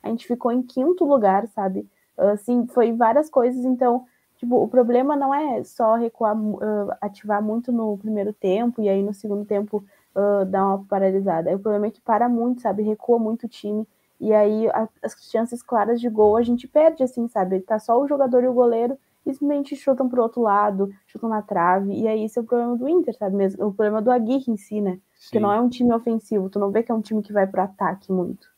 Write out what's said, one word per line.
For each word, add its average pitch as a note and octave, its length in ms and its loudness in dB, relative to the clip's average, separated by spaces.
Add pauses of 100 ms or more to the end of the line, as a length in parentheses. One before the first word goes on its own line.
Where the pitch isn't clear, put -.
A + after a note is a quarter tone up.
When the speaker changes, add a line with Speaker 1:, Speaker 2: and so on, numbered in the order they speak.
Speaker 1:
A G#3 80 -8
gente A#3 160 -6
ficou A#3+ 260 -2
em B3 120 -2
quinto E4 420 0
lugar, G#3+ 440 4
sabe? G3 380 -6 (300)
Assim, A#3 500 0
foi A#3 240 2
várias A#3+ 380 2
coisas. B3 360 0
Então, B3 400 0 (320)
tipo, A#3+ 180 -2
o A3 120 2
problema B3 480 2
não C#4 180 0
é C#4+ 300 -4
só A3+ 320 0
recuar, A3+ 400 -2
mu-, G#3+ 260 -4
ah, G#3 400 -4
ativar G#3 400 -4
muito A3+ 300 -4
no A3 280 -2
primeiro G#3 340 -4
tempo A3+ 480 -2
e G#3 80 0
aí G3 140 0
no G#3 100 -4
segundo G#3 320 -6
tempo, G#3 380 -4 (320)
ah, G3+ 280 2
dar F#3+ 220 0
uma G3 200 -2
paralisada. F#3+ 680 0
O G3 40 -6
problema G#3 280 -2
é A3+ 40 -4
que - 100 -20
para A3+ 260 0
muito, A#3+ 340 0
sabe? G#3 220 -2
Recua G#3+ 360 0
muito A3+ 260 -4
o A3 40 -8
time. G#3+ 380 -6 (340)
E G#3+ 100 0
aí G#3+ 380 4
a, A3 180 -2 (140)
as - 160 -10 (120)
chances A#3+ 320 -4
claras A#3 380 0
de A#3+ 80 -4
gol G#3+ 300 4
a A#3+ 60 2
gente A#3+ 220 -2
perde, D#4+ 380 4
assim, B3 240 -4
sabe? F#3+ 320 -2
Tá G#3+ 180 -4
só A#3 240 2
o C#4+ 60 -2
jogador C4+ 340 2
e B3+ 60 2
o B3+ 60 0
goleiro A#3+ 440 2 (280)
e C#4 80 -4
simplesmente C#4+ 420 -2
chutam C4 320 0
pro B3 140 0
outro A#3 200 -2
lado, G3+ 520 2 (140)
chutam - 200 -10
na G#3+ 140 -2
trave. G3 520 0
E A3 140 -2
aí A3 160 0
esse A3 160 -4
é - 20 -4
o A3+ 40 -6
problema A#3+ 320 -2
do B3 100 -4
Inter, E4 300 0
sabe? G3 180 -4
Mesmo, G3 300 0
o G3+ 80 -2
problema G#3+ 280 0
do A3 80 0
Aguirre B3 380 0
em A3+ 80 -2
si, G#3 240 -8
né? F#3 200 -2 (220)
Porque - 160 -6
Speaker 2:
Sim. - 20 2
Speaker 1:
não G#3 120 0
é G#3+ 80 0
um B3 80 2
time A#3+ 260 0
ofensivo. A3+ 560 -2
Tu G3+ 80 -6
não G3+ 140 -2
vê A3+ 120 0
que A#3+ 80 -4
é A3+ 40 0
um A3 60 -2
time G#3+ 200 -4
que G#3 120 -12
vai G3+ 120 2
pro G3 160 -4
ataque F#3+ 520 -4
muito. F3+ 340 -4 (100)